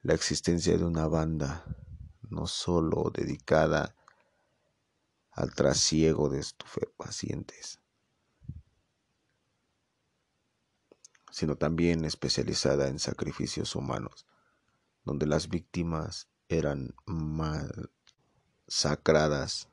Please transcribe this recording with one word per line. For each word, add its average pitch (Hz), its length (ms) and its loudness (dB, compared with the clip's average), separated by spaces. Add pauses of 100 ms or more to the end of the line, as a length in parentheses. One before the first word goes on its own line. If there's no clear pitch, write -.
La - 120 2
existencia 85 640 2
de 85 80 2
una 80 220 0
banda 80 580 0 (640)
no 80 160 -6
solo 82 640 0
dedicada 78 840 2 (1400)
al - 220 -4
trasiego 76 760 4
de 69 100 -2
estupefacientes, - 1400 -10 (3500)
sino 76 280 -2
también 82 480 2
especializada 69 840 0
en 65 120 -4
sacrificios - 760 -4
humanos, - 500 -6 (800)
donde 71 240 -2
las 80 220 2
víctimas 82 800 -4 (180)
eran 71 480 -2 (100)
masacradas - 2750 -2